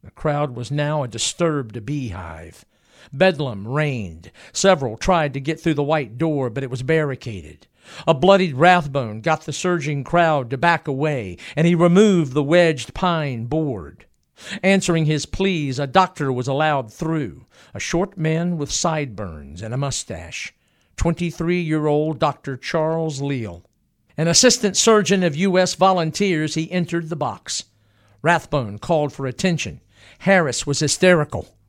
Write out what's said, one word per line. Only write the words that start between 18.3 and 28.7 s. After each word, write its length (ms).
with 160
sideburns 880
and 120
a 20
mustache, 800
twenty-three-year-old 1200
Doctor 380
Charles 640
Leal. 440
An 100
assistant 500
surgeon 460
of 140
U 220
S 160
volunteers, 800
he 180
entered 360
the 80
box. 480
Rathbone 580